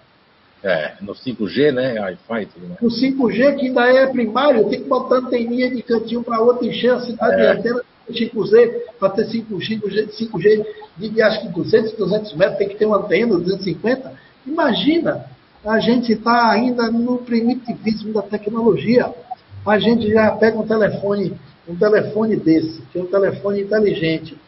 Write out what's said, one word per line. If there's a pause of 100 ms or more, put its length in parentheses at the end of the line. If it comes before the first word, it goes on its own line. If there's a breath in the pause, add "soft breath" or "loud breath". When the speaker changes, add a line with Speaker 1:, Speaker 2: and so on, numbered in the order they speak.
(640)
Speaker 1:
É,
no
cinco
G,
né?
Wi-Fi
e
tudo
mais.
Speaker 2:
no
cinco
G,
que
ainda
é
primário,
tem
que
botar
anteninha
de
cantinho
pra
outra,
encher
a
cidade
Speaker 1:
É.
Speaker 2:
de
antena (260)
de
cinco
G, (140)
pra
ter
cinco
G,
cinco
G,
cinco
G (300 loud breath)
de,
de
acho
que
duzentos,
duzentos
metros,
tem
que
ter
uma
antena,
duzentos
e
cinquenta. (320 loud breath)
Imagina, (400)
a
gente
tá
ainda
no
primitivismo
da
tecnologia. (520)
A
gente
já
pega
um
telefone, (300 loud breath)
um
telefone
desse, (100)
que
é
um
telefone
inteligente, (100)